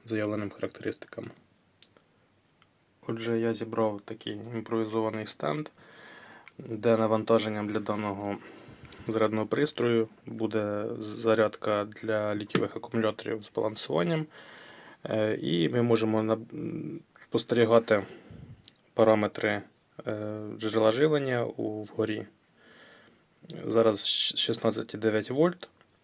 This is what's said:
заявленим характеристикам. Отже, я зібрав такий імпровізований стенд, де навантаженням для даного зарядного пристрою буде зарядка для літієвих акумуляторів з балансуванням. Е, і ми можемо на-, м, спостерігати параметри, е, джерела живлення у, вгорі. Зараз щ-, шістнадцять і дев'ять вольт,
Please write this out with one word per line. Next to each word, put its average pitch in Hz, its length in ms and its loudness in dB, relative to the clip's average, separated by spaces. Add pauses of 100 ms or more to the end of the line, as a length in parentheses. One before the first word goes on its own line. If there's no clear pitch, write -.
заявленим 107 440 -2
характеристикам. - 800 -8 (1800)
Отже, 113 320 -2
я 113 140 0
зібрав 110 520 -2
такий 107 280 -10
імпровізований 110 920 -4
стенд, 147 420 -4 (880)
де 117 400 2
навантаженням 107 680 2
для 104 120 -2
даного 104 580 -4 (720)
зарядного 110 400 2
пристрою 120 600 2 (160)
буде 107 600 -2 (140)
зарядка 110 840 2
для 107 500 -2
літієвих 104 400 -2
акумуляторів 110 680 -2
з - 80 -16
балансуванням. 156 720 0 (840)
Е, 107 320 0
і 151 280 2
ми 123 120 2
можемо 110 420 2
на-, 110 100 2
м, 123 680 -8 (240)
спостерігати 113 800 4 (920)
параметри, 107 680 2 (460)
е, 107 340 -6 (160)
джерела 110 340 4
живлення 135 540 2
у, 107 380 -6
вгорі. 107 420 -4 (1400)
Зараз 110 340 4
щ-, - 380 2
шістнадцять - 560 0
і 107 40 -6
дев'ять 107 340 0
вольт, 165 380 2 (340)